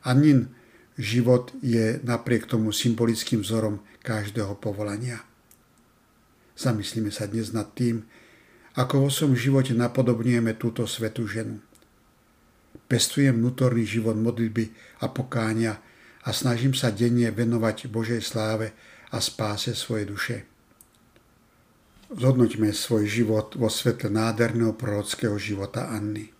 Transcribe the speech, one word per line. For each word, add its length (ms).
Annin 480
život 640
je 400
napriek 480
tomu 240
symbolickým 720
vzorom 400
každého 560
povolania. 640
Zamyslíme 560
sa 160
dnes 240
nad 240
tým, 240
ako 280
vo 40
svojom 240
živote 400
napodobňujeme 800
túto 320
svätú 400
ženu. 320
Pestujem 480
vnútorný 560
život 240
modlitby 560
a 80
pokánia 720
a 80
snažím 480
sa 160
denne 400
venovať 560
Božej 320
sláve 560
a 80
spáse 560
svojej 320
duše. 320
Zhodnoťme 560
svoj 400
život 480
vo 80
svetle 480
nádherného 640
prorockého 640
života 480
Anny. 400